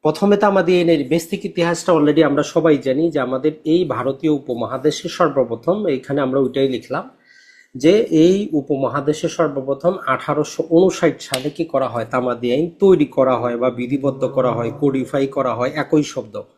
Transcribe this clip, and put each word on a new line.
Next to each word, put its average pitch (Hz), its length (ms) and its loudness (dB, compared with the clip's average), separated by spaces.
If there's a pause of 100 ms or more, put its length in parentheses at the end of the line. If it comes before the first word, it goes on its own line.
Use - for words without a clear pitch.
প্রথমে 202 400 2
তামাদি 190 360 2
আইনের 165 220 2 (100)
বেসিক 165 380 -2
ইতিহাসটা 170 480 -2
already 151 320 4
আমরা 143 140 0 (100)
সবাই 160 220 4 (120)
জানি 135 160 0 (100)
যে 147 140 -2
আমাদের 131 260 -2 (200)
এই 175 80 2 (140)
ভারতীয় 135 460 -2
উপমহাদেশে 127 680 -4 (100)
সর্বপ্রথম, 139 580 0 (180)
এইখানে 139 320 -4
আমরা 131 200 0
ওইটাই 135 300 0
লিখলাম 139 300 -8 (720)
যে 143 180 4 (320)
এই 185 100 6 (240)
উপমহাদেশে 139 680 -2 (100)
সর্বপ্রথম 139 560 -2 (200)
আঠারোশো 147 480 -4 (140)
ঊনষাট 175 400 4 (120)
সালে 131 300 -4
কি 170 60 -4 (100)
করা 135 200 0
হয়, 117 200 -4
তামাদি 123 420 -2
আইন 160 120 0 (160)
তৈরি 175 240 6 (100)
করা 131 240 4
হয় 120 200 -2
বা 127 80 2 (100)
বিধিবদ্ধ 135 440 -2 (120)
করা 127 220 2
হয়, 117 140 -4 (100)
কোডিফাই 135 460 0
করা 131 300 -2
হয়, 123 140 -2 (120)
একই 151 200 2 (100)
শব্দ। 104 220 -10 (220)